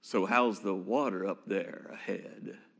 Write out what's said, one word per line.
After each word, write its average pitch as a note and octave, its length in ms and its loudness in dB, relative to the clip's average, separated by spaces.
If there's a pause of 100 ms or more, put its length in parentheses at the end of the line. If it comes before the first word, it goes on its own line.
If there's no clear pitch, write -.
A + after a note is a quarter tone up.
So G2 240 2
how's A2+ 360 4
the G2 140 0
water F#2+ 500 0
up F#2+ 220 -2
there - 460 -2
ahead? - 640 -8 (220)